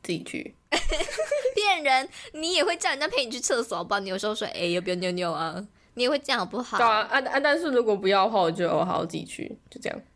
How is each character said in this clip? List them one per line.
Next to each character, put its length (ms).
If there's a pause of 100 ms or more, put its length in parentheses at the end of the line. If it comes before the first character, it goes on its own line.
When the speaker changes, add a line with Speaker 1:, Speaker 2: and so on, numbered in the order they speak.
Speaker 1:
自 80
己 140
去。 300 (500)
Speaker 2:
<laughs> 500
骗 300
人！ 240 (240)
你 220
也 100
会 140
叫 100
人 100
家 80
陪 200
你 40
去 80
厕 240
所， 140
好 80
不 80
好？ 80
你 80
有 80
时 100
候 80
说 220
：“哎， 120
要 120
不 80
要 80
尿 140
尿 220
啊？” 300 (320)
你 100
也 40
会 120
这 120
样， 60
好 80
不 120
好？ 200
Speaker 1:
对 80
啊， 160
啊， 180 (100)
啊， 80
但 200
是 120
如 140
果 100
不 140
要 160
的 60
话， 100
我 100
就， 160
哦， 160
好， 220
自 100
己 120
去， 280 (140)
就 100
这 120
样。 120 (140)